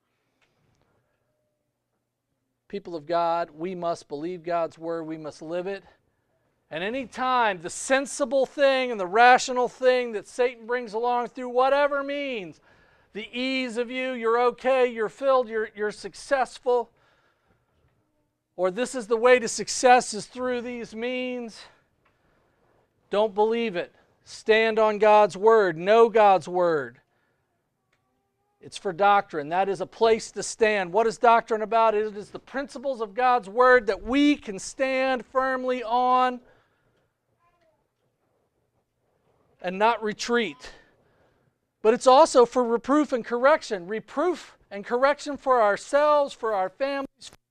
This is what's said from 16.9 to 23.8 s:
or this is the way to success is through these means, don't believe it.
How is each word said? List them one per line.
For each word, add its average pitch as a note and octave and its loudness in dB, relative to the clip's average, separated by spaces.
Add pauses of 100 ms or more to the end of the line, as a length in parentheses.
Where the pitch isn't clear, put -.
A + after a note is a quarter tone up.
or F#3 -2
this A#3 -6
is A3+ -8
the A#3 0
way B3 6
to A3+ -4
success B3 2
is G3 -10
through B3 -6
these A#3 -12
means, B3 -8 (1500)
don't G#3 -2
believe A3 -2
it. D#3+ -8 (320)